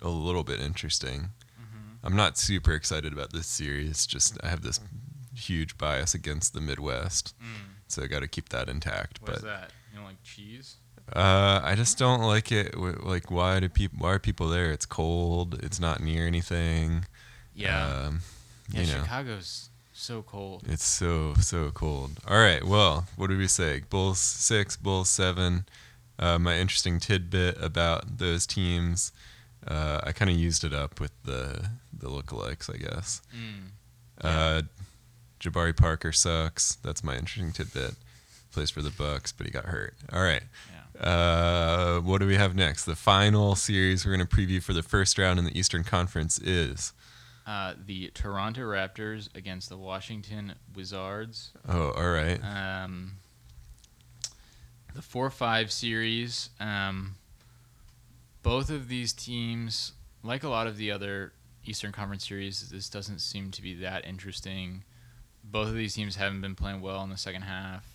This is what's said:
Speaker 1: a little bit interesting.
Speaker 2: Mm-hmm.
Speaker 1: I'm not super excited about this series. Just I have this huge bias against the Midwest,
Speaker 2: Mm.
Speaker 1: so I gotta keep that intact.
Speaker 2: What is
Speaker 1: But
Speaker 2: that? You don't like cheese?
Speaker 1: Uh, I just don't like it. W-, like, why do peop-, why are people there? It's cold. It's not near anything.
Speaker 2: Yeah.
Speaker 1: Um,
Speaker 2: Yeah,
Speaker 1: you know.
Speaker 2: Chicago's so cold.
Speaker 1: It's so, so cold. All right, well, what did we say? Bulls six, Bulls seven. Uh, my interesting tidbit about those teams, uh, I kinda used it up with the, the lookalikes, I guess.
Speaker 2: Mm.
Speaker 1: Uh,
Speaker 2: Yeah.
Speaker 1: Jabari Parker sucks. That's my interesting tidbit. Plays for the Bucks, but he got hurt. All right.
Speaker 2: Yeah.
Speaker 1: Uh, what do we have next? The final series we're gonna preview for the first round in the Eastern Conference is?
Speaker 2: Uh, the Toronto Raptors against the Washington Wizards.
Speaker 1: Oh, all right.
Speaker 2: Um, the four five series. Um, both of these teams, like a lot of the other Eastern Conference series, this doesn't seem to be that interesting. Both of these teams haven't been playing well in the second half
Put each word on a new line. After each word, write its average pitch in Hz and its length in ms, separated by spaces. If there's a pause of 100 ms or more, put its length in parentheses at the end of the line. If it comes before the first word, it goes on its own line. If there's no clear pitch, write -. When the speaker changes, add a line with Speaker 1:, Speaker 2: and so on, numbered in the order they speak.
Speaker 1:
a 90 60
little 85 340
bit 58 180
interesting. 73 680 (300)
Speaker 2:
Mm-hmm. 110 460
Speaker 1:
I'm 92 100
not 101 200
super 82 360
excited 78 400
about 71 200
this 82 140
series. 76 600
Just - 360
I - 60
have 82 140
this - 180 (540)
huge 80 440
bias 76 360
against 76 380
the - 80
Midwest, 71 800
Speaker 2:
Mm. 104 340 (120)
Speaker 1:
so - 160
I 69 60
gotta 71 180
keep - 220
that 62 200
intact. 65 540
Speaker 2:
What - 140
is 80 60
Speaker 1:
But 110 40
Speaker 2:
that? 98 240 (220)
You 104 60
don't 101 80
like 95 180
cheese? 113 520 (360)
Speaker 1:
Uh, 98 500
I 80 140
just 120 220
don't 127 240
like 110 280
it. 107 220
W-, 90 300
like, 90 280
why 92 300
do 92 80
peop-, 98 300
why 87 140
are 98 60
people 90 300
there? 85 240
It's - 140
cold. 85 760
It's - 160
not 82 220
near 82 260
anything. 85 800 (500)
Speaker 2:
Yeah. 95 320
Speaker 1:
Um, 71 340 (500)
Speaker 2:
Yeah, 95 100
Speaker 1:
you 87 60
know. 71 160
Speaker 2:
Chicago's 113 640 (240)
so 113 300
cold. 98 440
Speaker 1:
It's 80 180
so, 80 500
so 78 380
cold. 71 400 (140)
All 101 120
right, 92 260
well, 90 420 (100)
what 95 120
did 95 100
we 95 100
say? 73 420
Bulls 95 280
six, - 580
Bulls 95 340
seven. 90 560 (520)
Uh, 85 200
my 85 200
interesting 90 420
tidbit 90 600
about 82 560
those 87 280
teams, 87 640 (560)
uh, 76 360
I 80 80
kinda 95 200
used 85 320
it 71 80
up 71 280
with 76 100 (140)
the, 67 440 (240)
the - 160
lookalikes, 65 640
I - 60
guess. - 420 (160)
Speaker 2:
Mm. 101 360 (540)
Speaker 1:
Uh, 80 360
Speaker 2:
Yeah. - 0 (760)
Speaker 1:
Jabari 85 380
Parker 80 360
sucks. 80 640
That's - 280
my 67 120
interesting 82 360
tidbit. - 440 (560)
Plays 76 180
for 78 100
the 73 100
Bucks, 73 420
but - 120
he - 80
got 64 140
hurt. 60 280 (160)
All 90 120
right. 82 200 (300)
Speaker 2:
Yeah. - 80 (260)
Speaker 1:
Uh, 87 920
what 92 180
do 98 80
we 98 100
have 98 180
next? 85 300
The 80 100
final 104 640
series 95 500
we're 98 60
gonna 92 140
preview 92 360
for - 100
the 82 100
first 98 360
round 92 220
in 87 40
the 85 140
Eastern 90 260
Conference 87 540
is? 80 540 (540)
Speaker 2:
Uh, 98 280 (100)
the 92 300
Toronto 107 480
Raptors 107 720
against 92 340
the 92 80
Washington 101 800 (200)
Wizards. 98 760 (180)
Speaker 1:
Oh, 82 220
all 85 220
right. 82 300
Speaker 2:
Um, 95 760 (1800)
the 147 80
four 127 280
five 113 420
series. 117 760 (120)
Um, 98 560 (1300)
both 131 280
of 139 180
these 123 240
teams, 117 800 (300)
like 123 220
a 151 40
lot 113 200
of 107 80
the 107 160
other 98 400 (340)
Eastern 107 260
Conference 101 360
series, 98 420
this 95 180
doesn't 101 300
seem 98 320
to - 100
be 92 140
that 92 320
interesting. 92 760 (580)
Both 107 260
of 110 60
these 110 200
teams 101 220
haven't 98 240
been 95 140
playing 98 260
well 95 220
in 95 80
the 95 80
second 92 240
half 95 420 (100)